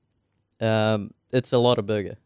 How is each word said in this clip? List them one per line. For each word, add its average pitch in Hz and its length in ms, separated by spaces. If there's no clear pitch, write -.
Um, 110 520
it's 127 220
a 131 40
lot 120 200
of 104 80
burger. 104 300